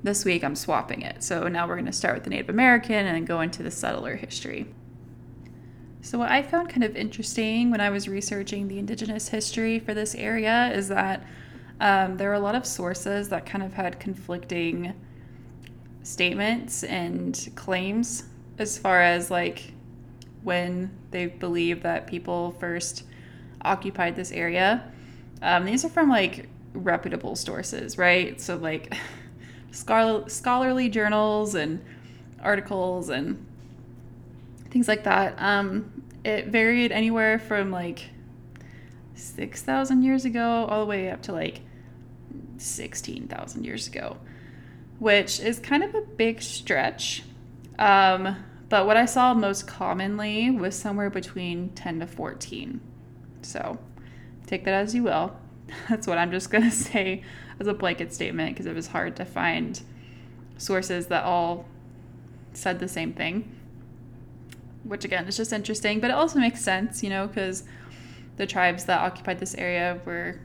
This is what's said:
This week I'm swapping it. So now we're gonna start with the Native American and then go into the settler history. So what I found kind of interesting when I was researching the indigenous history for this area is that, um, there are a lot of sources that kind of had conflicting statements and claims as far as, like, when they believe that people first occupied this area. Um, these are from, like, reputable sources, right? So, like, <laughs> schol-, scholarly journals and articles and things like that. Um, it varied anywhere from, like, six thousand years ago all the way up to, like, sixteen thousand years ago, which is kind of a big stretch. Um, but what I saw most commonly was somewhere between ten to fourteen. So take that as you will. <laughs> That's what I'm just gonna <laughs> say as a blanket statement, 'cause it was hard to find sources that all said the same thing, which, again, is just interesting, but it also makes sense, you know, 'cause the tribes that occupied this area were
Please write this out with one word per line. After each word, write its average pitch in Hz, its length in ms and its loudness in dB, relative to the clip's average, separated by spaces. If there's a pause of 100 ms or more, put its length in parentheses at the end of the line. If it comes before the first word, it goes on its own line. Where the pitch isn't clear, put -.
This 202 200 0
week 175 200 2
I'm 147 120 -2
swapping - 460 -2
it. - 220 -8
So 170 240 -2
now 170 200 0
we're 175 80 -2
gonna 175 160 -4
start - 220 0
with - 100 -4
the - 60 -6
Native - 200 -4
American 226 580 6
and 170 80 0
then 165 100 0
go 170 160 0
into 170 220 -4
the 160 80 -6
settler - 440 -4
history. - 520 -8 (1300)
So - 180 -4
what 240 100 2
I 277 140 6
found 339 260 0
kind 247 140 4
of 214 120 0
interesting 226 760 0
when 214 100 4
I 202 80 4
was 196 180 0
researching 202 600 -2
the 196 100 -4
indigenous 214 520 -4
history 226 500 0
for 220 140 -4
this 214 220 -2
area 226 580 4
is 196 160 0
that, 190 360 2 (540)
um, 190 380 6
there 196 120 2
are 208 60 4
a 202 40 4
lot 202 160 2
of 247 100 0
sources 202 640 -2
that 165 160 -2
kind 196 180 -4
of 190 100 -6
had 180 260 -2
conflicting 175 920 -2 (1120)
statements 202 800 0
and 180 720 -4
claims 196 680 -2 (340)
as 214 180 -2
far 185 240 6
as, 175 300 6
like, 175 420 0 (680)
when 180 480 0 (200)
they 180 160 -2
believe 175 560 0
that 165 240 0
people 175 520 -2
first 175 440 -4 (580)
occupied 190 540 0
this 180 160 -6
area. 185 520 4 (580)
Um, 175 240 6
these 220 200 2
are 330 40 0
from, 320 200 6
like, 202 380 4 (260)
reputable 175 640 -2
sources, - 600 -6
right? 180 420 6
So, 175 180 -4
like, 160 360 -4 (400)
<laughs> - 380 -18
schol-, 220 560 4
scholarly 254 640 2
journals 214 680 4
and 160 280 0 (580)
articles 185 680 0
and 139 360 -2 (1200)
things 240 180 4
like 214 180 2
that. 190 320 6
Um, 202 680 0 (200)
it 214 240 0
varied 233 440 6
anywhere 220 480 4
from, 202 320 0
like, 175 380 -4 (1080)
six - 460 -10
thousand 262 420 4
years 262 220 6
ago 233 440 2
all 214 120 2
the 214 40 2
way 196 240 0
up 185 140 -6
to, - 80 -6
like, 160 300 -4 (960)
sixteen - 720 -8
thousand - 360 -8
years - 240 -6
ago, - 300 -8 (840)
which 202 400 6
is 233 200 0
kind 294 240 4
of 415 120 -2
a 427 60 0
big 226 400 0
stretch. - 840 -2 (540)
Um, 190 600 6 (320)
but 196 160 8
what 214 120 8
I 240 80 8
saw 247 280 6
most 202 340 2
commonly 208 840 0
was 202 260 2
somewhere 202 340 0
between 180 600 -4
ten 170 300 -6
to 165 80 -6
fourteen. - 760 -8 (600)
So - 360 -6 (680)
take 185 180 -4
that 190 80 2
as 202 220 2
you 247 80 2
will. 175 320 2 (260)
<laughs> - 280 -14
That's 220 180 0
what 175 100 2
I'm 175 140 2
just 185 180 -4
gonna 226 220 6
<laughs> - 0 -
say 190 520 0 (360)
as 202 80 0
a 208 60 2
blanket 175 400 -2
statement, - 420 -2
'cause - 100 -8
it 165 100 -4
was 165 120 -6
hard 175 300 -2
to 180 80 -6
find 165 560 -2 (760)
sources 185 500 0
that 170 160 2
all 175 420 2 (880)
said 180 260 -2
the 180 80 -4
same - 260 -4
thing, 180 420 -4 (1300)
which, 208 220 -6
again, 180 220 0
is 196 100 -4
just 220 160 0
interesting, 214 460 0
but 240 100 2
it 254 40 4
also 302 260 4
makes 240 220 4
sense, 190 420 0
you 202 60 -2
know, 196 180 0
'cause 190 360 -2 (760)
the 196 100 -2
tribes 180 380 4
that 180 160 4
occupied 180 380 -2
this 190 160 -6
area 180 500 0
were 175 400 -6